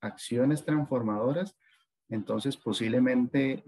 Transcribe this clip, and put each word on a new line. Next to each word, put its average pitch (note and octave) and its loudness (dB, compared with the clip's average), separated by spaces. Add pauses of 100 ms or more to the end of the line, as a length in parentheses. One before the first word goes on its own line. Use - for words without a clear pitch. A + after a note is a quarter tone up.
acciones B2 0
transformadoras, C3+ 0 (540)
entonces A2 -4
posiblemente, B2 0